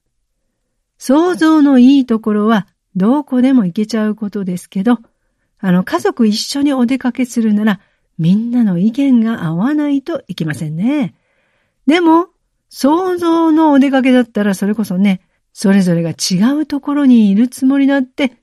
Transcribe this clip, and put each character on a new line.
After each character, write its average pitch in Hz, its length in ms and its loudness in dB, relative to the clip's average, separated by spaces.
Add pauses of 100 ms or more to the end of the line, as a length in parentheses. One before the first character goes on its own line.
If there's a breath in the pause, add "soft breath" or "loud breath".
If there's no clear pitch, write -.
(960)
想 330 380 0
像 311 260 2
の 277 180 4
い 269 200 6
い 254 60 0
と 226 140 -4
こ 214 140 -4
ろ 208 140 -2
は 220 200 0 (300)
ど 247 260 0
こ 254 180 -2
で 269 120 2
も 240 120 2
行 170 80 -6
け 214 120 -2
ち 220 120 -6
ゃ 214 120 -2
う 214 60 -6
こ 208 140 -8
と 202 140 -8
で 180 140 -6
す - 120 -16
け 190 140 -6
ど、 240 160 2 (580)
あ 190 140 -4
の、 180 120 2
家 339 160 -4
族 339 280 0
一 214 100 0
緒 - 240 -6
に 285 120 0
お 247 120 0
出 254 120 -2
か 254 140 -4
け 254 140 -4
す 240 160 -4
る 220 120 0
な 208 100 0
ら、 202 160 0 (400 soft breath)
み 170 160 2
ん 233 160 -4
な 247 120 0
の 185 140 0
意 208 140 0
見 262 300 2
が 220 240 -4
合 160 100 -4
わ 233 180 -2
な 294 160 -2
い 277 140 -2
と 330 240 -8
い 180 80 -12
け 156 100 -6
ま 151 80 -6
せ 156 160 -8
ん 156 60 -8
ね。 240 400 -4 (720)
で 339 140 2
も、 330 260 2 (420)
想 349 480 0
像 330 340 0
の 311 200 4
お 277 80 4
出 277 100 2
か 262 120 0
け 254 100 2
だ 254 100 4
っ 240 40 -2
た 208 180 -6
ら 202 100 0
そ 190 140 -4
れ 214 80 -2
こ 214 80 -4
そ 180 140 -6
ね、 190 240 0 (320)
そ - 180 0
れ 196 100 4
ぞ 180 140 0
れ 170 80 -2
が 160 80 -4
違 220 500 -2
う 302 40 -4
と 285 160 -6
こ 285 140 -6
ろ 285 100 0
に 233 240 4
い 196 60 2
る 240 120 2
つ - 180 -6
も 277 120 2
り 277 100 2
だ 277 120 2
っ 262 40 -2
て 254 400 -6